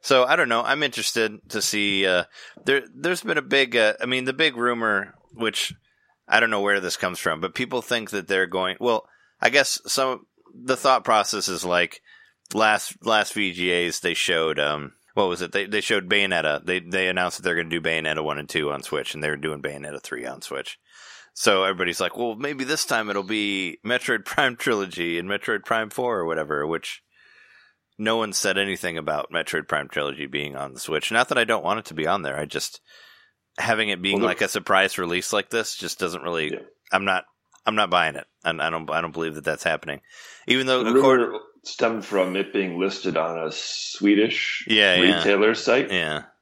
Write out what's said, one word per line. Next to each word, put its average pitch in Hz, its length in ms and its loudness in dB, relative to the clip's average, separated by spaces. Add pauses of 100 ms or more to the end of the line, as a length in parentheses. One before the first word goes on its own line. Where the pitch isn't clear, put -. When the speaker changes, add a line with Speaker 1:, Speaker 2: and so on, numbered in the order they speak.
Speaker 1:
So, 127 220 6
I 135 120 6
don't 156 120 4
know. 117 140 4
I'm 135 200 0
interested 113 560 -2 (120)
to 107 100 -4
see, 101 460 2
uh, 90 180 4 (400)
there, 135 180 4 (120)
there's 165 280 -4
been 170 140 -2
a 147 60 0
big, 127 340 2
uh, 107 240 6
I 120 60 -4
mean, 127 180 -2
the 131 80 -2
big 139 240 0
rumor, 113 580 0 (200)
which - 400 -2 (520)
I 110 140 4
don't 117 100 4
know 104 120 0
where 101 180 4
this 90 160 -4
comes 90 220 -4
from, 80 220 -2
but 90 140 -6
people 123 280 -4
think 113 280 -4
that 98 160 -6
they're 95 200 2
going, 92 340 -2
well, 117 260 0 (360)
I 117 80 4
guess 135 360 2
some, 131 400 -2 (280)
the 123 220 -2
thought 131 280 4
process 104 440 2
is 90 180 -4
like, 87 340 2 (540)
last, 107 400 2 (100)
last 107 300 2
V 101 180 -2
G 90 200 0
As, 87 280 0
they 87 140 0
showed, 80 440 0
um, 73 360 -2 (180)
what 98 160 2
was 87 140 -4
it? 85 100 -8
They, 98 140 -2
they 104 160 -2
showed 95 260 -2
Bayonetta. 90 560 0
They, 90 160 0
they 90 280 -2
announced 90 280 -2
that - 60 -12
they're 90 140 0
gonna 82 120 -4
do 82 140 -2
Bayonetta 80 420 -2
one 76 140 -4
and 73 100 -10
two 73 240 -2
on 69 100 -6
Switch, 71 300 -4
and 76 100 -10
they 76 60 -2
were 73 80 -2
doing 76 240 -6
Bayonetta 71 420 -10
three 62 220 -10
on 65 160 -12
Switch. - 380 -10 (560)
So 98 300 4
everybody's 90 360 0
like, 90 160 -2
"Well, 117 200 -2
maybe 135 280 -6
this 147 200 -2
time 110 260 -2
it'll 98 120 0
be 98 640 -2
Metroid 117 400 -2
Prime 131 320 0
Trilogy 90 640 0
and 87 100 -6
Metroid 101 360 -4
Prime 110 260 -2
four 120 280 -2
or 87 80 -2
whatever," 76 400 -2
which - 360 -6 (1000)
no 110 160 0
one 107 160 -2
said 95 260 0
anything 92 400 -2
about 76 320 -4
Metroid 82 380 -4
Prime 73 200 -2
Trilogy 73 380 -4
being 71 300 -6
on 69 160 -8
the 64 80 -16
Switch. 78 320 -4
Not 120 160 2
that 135 100 0
I 117 60 4
don't 107 200 -2
want 101 160 0
it - 60 -16
to - 80 -14
be 78 120 -2
on 92 160 0
there. 69 160 -6
I 78 80 -2
just, - 340 -8 (800)
having 110 320 0
it 92 120 -2
being, 98 140 2
Speaker 2:
Well, 101 60 2
the 117 60 2
Speaker 1:
like, 90 120 -2
a 101 80 2
surprise 98 500 2
release 90 340 -2
like 101 180 -2
this 113 260 -2
just - 220 -8
doesn't 85 240 -4
really, 80 300 -2
Speaker 2:
Yeah. - 60 -6 (340)
Speaker 1:
I'm 98 120 2
not, 92 200 0 (420)
I'm 107 100 0
not 101 140 2
buying 82 260 2
it. 71 100 -10 (180)
I, 85 60 0
I 82 200 -2
don't, 80 200 -6
I 80 100 0
don't 85 120 -4
believe 80 220 -4
that 76 100 -12
that's 78 200 -2
happening. 76 360 -2 (480)
Even 131 180 4
though, 127 160 4
Speaker 2:
The 113 140 2
Speaker 1:
of 139 60 8
course 135 180 8
Speaker 2:
rumor - 180 0 (260)
stemmed 113 400 -2
from 92 320 0
it 98 180 -2
being 92 260 -2
listed 95 380 -2
on 82 280 -2
a 78 60 -4
Swedish - 1120 0
Speaker 1:
Yeah, 101 300 6
yeah. 90 220 6
Speaker 2:
retailer 101 360 4
site. 127 380 2
Speaker 1:
Yeah. 78 300 0 (200)